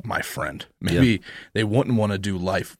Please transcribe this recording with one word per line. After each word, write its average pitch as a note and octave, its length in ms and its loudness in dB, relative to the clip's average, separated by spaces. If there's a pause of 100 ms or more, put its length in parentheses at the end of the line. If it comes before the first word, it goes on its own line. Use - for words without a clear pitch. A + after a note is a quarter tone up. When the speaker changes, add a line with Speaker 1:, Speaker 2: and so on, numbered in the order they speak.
Speaker 1:
my F2 180 -4
friend. - 440 -8 (160)
Speaker 2:
Yeah. - 120 0
Speaker 1:
Maybe A2+ 280 4 (320)
they A2 100 0
wouldn't A2 340 2
wanna G2+ 200 2
do G2 200 -2
life F#2 420 -2